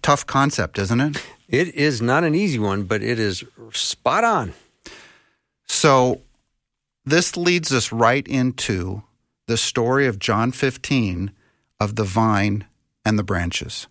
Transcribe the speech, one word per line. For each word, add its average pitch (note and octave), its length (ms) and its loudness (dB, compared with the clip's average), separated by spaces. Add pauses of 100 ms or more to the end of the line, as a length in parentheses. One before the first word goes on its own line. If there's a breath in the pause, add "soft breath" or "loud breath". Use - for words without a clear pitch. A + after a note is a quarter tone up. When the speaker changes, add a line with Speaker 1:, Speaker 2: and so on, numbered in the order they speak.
Speaker 1:
Tough - 260 2
concept, C3+ 500 0
isn't G#2 220 0
it? D3 240 -2 (240 loud breath)
Speaker 2:
It D#3 260 0
is C#3+ 280 0
not C3+ 240 2
an D#3 100 2
easy F3 240 0
one, G2+ 240 0
but G2+ 180 -2
it A2+ 160 -2
is G2+ 280 -2 (260)
spot - 540 0
on. D3 280 0 (1120 loud breath)
Speaker 1:
So B2+ 540 4 (840)
this D#3+ 320 2
leads F3 340 0
us A#2+ 220 0
right A#2 340 2
into G#2 760 -2 (440)
the A#2 80 0
story B2+ 520 0
of G2+ 120 -2
John A2+ 320 0
fifteen G#2+ 800 -2 (480)
of G#2 160 0
the A2 80 0
vine G2+ 600 2 (400)
and G#2+ 120 2
the G#2 60 0
branches. F2 680 -4